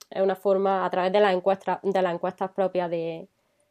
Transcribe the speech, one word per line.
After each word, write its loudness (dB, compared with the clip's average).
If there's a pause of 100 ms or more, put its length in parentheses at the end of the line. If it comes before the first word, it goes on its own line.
(100)
es -2
una 2
forma, 0
a -2
través 0
de 4
las 4
encuestas, -2
de 0
las 0
encuestas -6
propias -2
de, -6 (420)